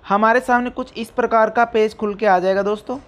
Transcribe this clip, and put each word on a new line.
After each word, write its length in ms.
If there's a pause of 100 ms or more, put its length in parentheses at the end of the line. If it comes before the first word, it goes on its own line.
हमारे 300
सामने 300
कुछ 280
इस 120
प्रकार 400
का 160
पेज 300
खुल 200
के 100
आ 140
जाएगा 240
दोस्तों। 340 (100)